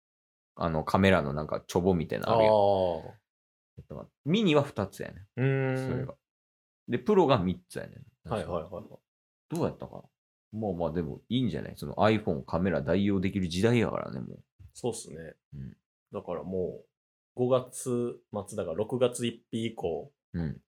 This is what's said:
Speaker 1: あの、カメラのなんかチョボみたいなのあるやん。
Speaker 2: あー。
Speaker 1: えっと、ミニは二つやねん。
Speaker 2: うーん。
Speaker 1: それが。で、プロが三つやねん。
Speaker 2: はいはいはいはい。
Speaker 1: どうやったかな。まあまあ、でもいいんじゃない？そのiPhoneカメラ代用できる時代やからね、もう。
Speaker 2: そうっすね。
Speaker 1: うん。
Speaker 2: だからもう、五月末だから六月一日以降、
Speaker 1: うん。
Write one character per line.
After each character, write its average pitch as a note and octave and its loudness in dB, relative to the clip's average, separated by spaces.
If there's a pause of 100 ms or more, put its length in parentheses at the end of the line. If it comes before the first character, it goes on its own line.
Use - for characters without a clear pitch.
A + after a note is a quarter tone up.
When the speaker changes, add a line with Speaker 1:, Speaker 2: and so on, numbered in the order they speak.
(560)
Speaker 1:
あ E2+ -2
の、 D#2 0
カ - 2
メ G2 8
ラ F2 6
の C#2+ -4
な D2+ -4
ん D2+ -6
か - -4
チ - -6
ョ F#2 6
ボ F#2 4
み D#2 0
た - -4
い - -4
な - -4
の A2 2
あ A2+ 6
る A2 6
や G#2+ 6
ん。 G#2+ 6
Speaker 2:
あ - 6
ー。 F#2+ 2 (760)
Speaker 1:
え - -16
っ - -20
と、 - -14 (140)
ミ F#3+ 2
ニ E3 4
は C#3+ 6
二 G#2+ -2
つ - -12
や - -8
ね - -18 (100)
ん。 A#2+ -4
Speaker 2:
う B2+ 2
ー C3+ 0
ん。 C3 -4
Speaker 1:
そ B2+ -2
れ C3 -4
が。 - -12 (760)
で、 A#2+ 0
プ - 2
ロ F3+ 8
が C3+ 6
三 F2+ -2
つ - -10
や - -8
ね - -20 (240)
ん。 - -12
Speaker 2:
は A2 -2
い D#2+ -6
は F2 -4
い - -6
は E2 -14
い - -12
は F2 -10
い。 - -16 (720)
Speaker 1:
ど E3+ -2
う - 2
や E2 0
っ - -10
た - -10
か G1+ -16
な。 - -16 (520)
ま G#2+ -4
あ F#2 -2
ま E2+ -2
あ、 D2+ -4
で F2 -2
も D2 -8
い A#2+ 0
い - 0
ん - -2
じ D#2 -4
ゃ A1 -6
な - -10
い？ - -14
そ - -10
の D2 -8
iPhone G2+ 2
カ - -4
メ F#2 2
ラ D2 0
代 F#2+ 2
用 G2 2
で F#2+ 0
き G2+ -2
る F2+ 0
時 F2 0
代 A#2+ 6
や F#2+ 2
か - -4
ら G1+ -6
ね、 C2 -8
も G1+ -12
う。 G1+ -18 (360)
Speaker 2:
そ B2 -4
う - -4
っ - -10
す - -12
ね。 D2 -14 (380)
Speaker 1:
う - -16
ん。 B1+ -14 (360)
Speaker 2:
だ G2 -8
か F2 -8
ら D2+ -6
も F2+ -4
う、 - -20 (480)
五 B2 0
月 B2 0 (260)
末 A2 -12
だ F#2+ -2
か E2 -4
ら E2 -4
六 A2 -2
月 A#2+ 2
一 A#2 -6
日 A2+ -2
以 A2 -4
降、 D#2+ -6 (220)
Speaker 1:
う F2 -2
ん。 D2+ -6